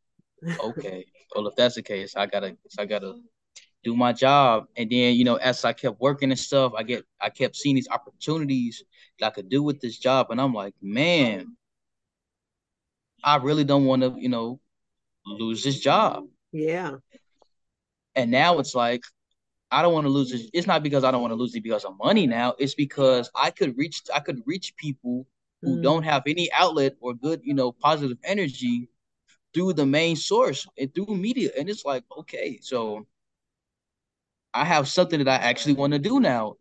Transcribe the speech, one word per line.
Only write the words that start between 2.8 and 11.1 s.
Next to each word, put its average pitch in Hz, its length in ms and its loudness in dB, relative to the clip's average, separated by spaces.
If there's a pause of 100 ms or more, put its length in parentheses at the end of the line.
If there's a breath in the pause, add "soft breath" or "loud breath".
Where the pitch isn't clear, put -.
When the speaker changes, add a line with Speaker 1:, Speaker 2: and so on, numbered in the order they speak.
Speaker 1:
gotta 98 280 -6 (720 loud breath)
do 117 120 -2
my 123 180 4
job. 131 520 4 (100)
And 120 140 -6
then, 123 260 4
you 120 80 4
know, 120 120 4
as - 300 0
I 117 80 2
kept 113 280 -6
working 139 300 2
and 127 80 -2
stuff, 131 380 2
I 113 60 -4
get, 113 220 -6 (160)
I 104 80 -2
kept - 260 -4
seeing 143 200 2
these 127 140 2
opportunities 135 920 -4 (360 soft breath)
that 113 80 0
I - 20 2
could 98 200 -14
do 139 140 2
with 143 160 -2
this 117 180 -8
job. 127 340 2
And 117 100 -4
I'm 135 120 0
like, 101 280 -8
"Man, 110 760 0 (1700)